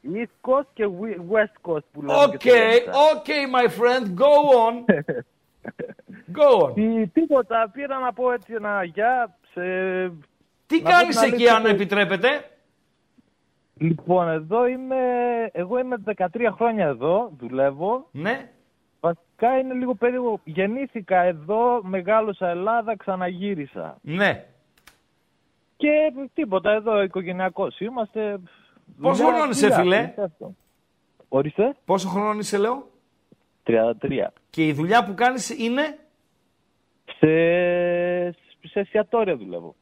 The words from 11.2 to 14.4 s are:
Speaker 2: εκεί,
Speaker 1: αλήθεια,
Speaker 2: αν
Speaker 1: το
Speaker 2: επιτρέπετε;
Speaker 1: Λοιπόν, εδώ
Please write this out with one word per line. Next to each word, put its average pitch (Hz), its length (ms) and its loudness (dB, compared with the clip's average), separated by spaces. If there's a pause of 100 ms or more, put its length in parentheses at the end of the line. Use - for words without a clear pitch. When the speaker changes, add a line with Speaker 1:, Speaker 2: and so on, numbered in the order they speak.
Speaker 2:
εκεί, - 20 0
Speaker 1:
αλήθεια, 233 220 6
Speaker 2:
αν 220 60 2
Speaker 1:
το 226 60 2
Speaker 2:
επιτρέπετε; 196 600 2 (1500)
Speaker 1:
Λοιπόν, 165 540 0
εδώ 160 380 0